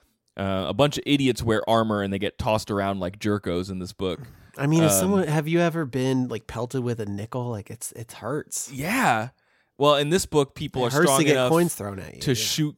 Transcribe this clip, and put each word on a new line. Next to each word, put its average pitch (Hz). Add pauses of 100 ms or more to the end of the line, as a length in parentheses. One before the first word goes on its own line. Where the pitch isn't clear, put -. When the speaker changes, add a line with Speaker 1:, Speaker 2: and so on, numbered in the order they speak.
(380)
Speaker 1:
Uh, 95
a 95
bunch 143
of -
idiots 135
wear 113
armor 110
and 98
they 98
get 101
tossed 110
around 98
like 92
jerkos 95
in 92
this 90
book. 92 (360)
Speaker 2:
I 143
mean, 160
if -
Speaker 1:
Um, 98
Speaker 2:
someone, 190
have 151
you 165
ever 165
been, 127
like, 113
pelted 120
with 120
a 107
nickel? 113
Like, 104
it's, -
it -
hurts. -
Speaker 1:
Yeah. 139 (480)
Well, 143
in 147
this 185
book, 143
people 135
Speaker 2:
It -
Speaker 1:
are 120
Speaker 2:
hurts 147
Speaker 1:
strong 139
Speaker 2:
to 160
get 147
Speaker 1:
enough 131
Speaker 2:
coins 170
thrown 98
at -
you, -
Speaker 1:
to 143
Speaker 2:
yeah. 127
Speaker 1:
shoot -